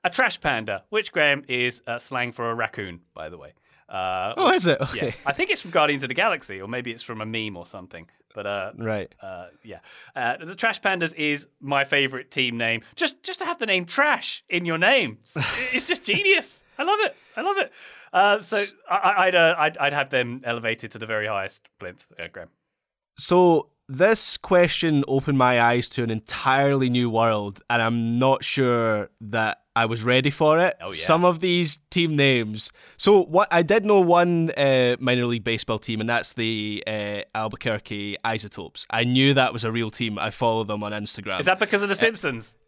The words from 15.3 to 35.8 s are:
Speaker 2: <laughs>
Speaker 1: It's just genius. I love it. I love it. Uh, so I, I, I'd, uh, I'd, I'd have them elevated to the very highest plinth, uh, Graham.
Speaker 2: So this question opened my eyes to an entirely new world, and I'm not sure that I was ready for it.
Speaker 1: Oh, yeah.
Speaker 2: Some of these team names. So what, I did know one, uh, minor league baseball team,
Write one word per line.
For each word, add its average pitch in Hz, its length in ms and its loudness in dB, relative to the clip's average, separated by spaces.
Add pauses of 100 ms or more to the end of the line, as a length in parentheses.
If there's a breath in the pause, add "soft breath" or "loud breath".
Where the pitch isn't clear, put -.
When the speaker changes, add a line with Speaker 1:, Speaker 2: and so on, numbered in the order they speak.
Speaker 2:
<laughs> 233 380 -4
Speaker 1:
It's - 140 -2
just - 180 -2
genius. 381 580 0 (140)
I 277 60 -4
love 415 180 0
it. - 140 -2 (200)
I 226 60 -6
love 392 160 -2
it. - 160 -4 (400 loud breath)
Uh, 202 260 4
so 202 220 -2 (280)
I, 175 60 0
I, 190 320 2
I'd, 185 80 2
uh, 165 220 6
I'd, 156 200 0
I'd 143 160 0
have 139 160 -2
them 123 340 -2
elevated 117 480 -4
to 110 80 -16
the 113 60 -8
very 107 220 -4
highest 98 400 -8 (120)
plinth, 90 260 -14 (140)
uh, 85 120 -12
Graham. 85 180 -18 (680)
Speaker 2:
So 175 520 4 (200)
this 185 480 4
question 165 680 4
opened 135 300 0
my 127 240 4
eyes 120 280 4
to 123 140 -4
an 117 80 -2
entirely 135 800 2
new 120 200 2
world, 107 600 0
and 117 120 2
I'm 117 380 0
not 131 240 2
sure 117 680 0 (120)
that 110 400 -2 (140)
I 117 100 2
was 113 180 -4
ready 127 260 2
for 156 300 2
it. 180 220 2
Speaker 1:
Oh, 87 60 -12
yeah. 98 60 -10
Speaker 2:
Some 170 320 2
of 175 140 4
these 175 400 0 (100)
team 165 260 0
names. 120 560 0 (260 soft breath)
So 196 260 6
what, 185 280 2
I 170 120 4
did 202 220 2
know 208 160 6
one, 170 560 4
uh, 131 420 4
minor 123 260 0
league 120 180 -2
baseball 110 360 -2
team, 110 200 -4